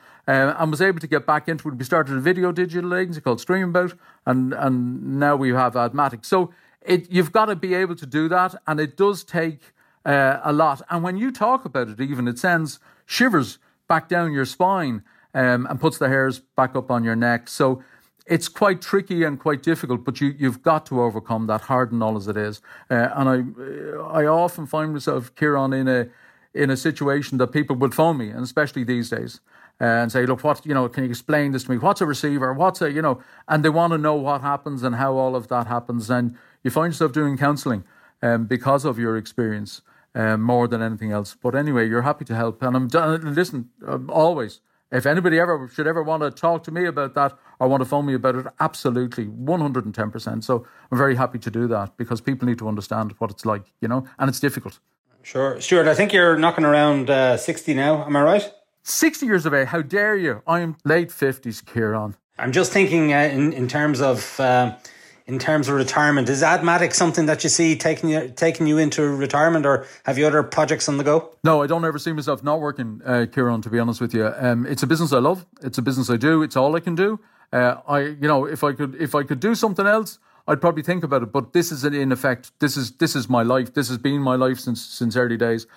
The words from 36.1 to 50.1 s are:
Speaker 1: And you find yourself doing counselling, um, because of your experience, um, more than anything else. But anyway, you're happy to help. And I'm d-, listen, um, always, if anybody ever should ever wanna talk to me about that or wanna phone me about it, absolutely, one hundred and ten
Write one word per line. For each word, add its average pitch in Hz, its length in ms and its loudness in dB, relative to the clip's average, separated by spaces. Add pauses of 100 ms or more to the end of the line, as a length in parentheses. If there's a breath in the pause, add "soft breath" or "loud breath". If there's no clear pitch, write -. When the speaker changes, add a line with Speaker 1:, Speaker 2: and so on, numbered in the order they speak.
Speaker 1:
And 120 260 0 (260 loud breath)
you 135 80 -2
find 160 220 0
yourself 151 200 0
doing 143 260 0
counselling, 139 460 0 (360 soft breath)
um, 117 240 0
because 131 400 0
of 123 140 -2
your 113 180 -2
experience, 107 640 -6 (340 soft breath)
um, 110 280 0
more 120 260 2
than 117 140 -2
anything 110 280 -6
else. 104 240 -4
But 127 200 -4
anyway, 135 340 0
you're 117 140 0
happy 147 240 -2
to 117 80 -4
help. 113 280 -4
And 127 140 0
I'm 127 100 0
d-, 127 120 2
listen, 160 720 -2 (160)
um, 131 240 -6
always, 156 500 0 (320)
if 127 140 0
anybody 165 340 2
ever 156 320 0
should 151 140 -4
ever 160 160 -2
wanna 151 280 -2
talk 165 340 -2
to 160 60 -12
me 175 140 -2
about 143 300 -4
that 143 180 2 (260 soft breath)
or 127 80 2
wanna 131 200 2
phone 147 180 0
me 139 80 0
about 127 240 0
it, 131 100 -8 (140)
absolutely, 123 640 -2
one 127 380 -4
hundred 123 240 -2
and 107 80 -8
ten 107 160 -4